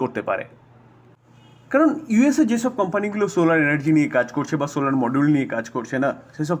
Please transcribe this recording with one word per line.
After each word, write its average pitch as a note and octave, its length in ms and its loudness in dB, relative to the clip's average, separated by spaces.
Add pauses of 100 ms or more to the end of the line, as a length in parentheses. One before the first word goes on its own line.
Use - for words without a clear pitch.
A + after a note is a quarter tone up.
করতে B2 280 -4
পারে। F#2+ 140 -4 (1300)
কারণ D4+ 180 4 (240)
ইউএসএ C#4 380 4
যেসব A#3+ 300 -2
কোম্পানিগুলো G3+ 440 -2 (100)
সোলার E3 300 4
এনার্জি D3 320 0
নিয়ে C#3+ 200 2
কাজ A#2+ 100 2 (100)
করছে C#3+ 240 -4
বা C#3+ 120 -2
সোলার C#3 300 0
মডিউল C#3 320 0
নিয়ে C3+ 200 0
কাজ A2+ 100 -4 (100)
করছে A#2+ 280 -6
না, C#3 60 0 (260)
সেসব D#3 240 -4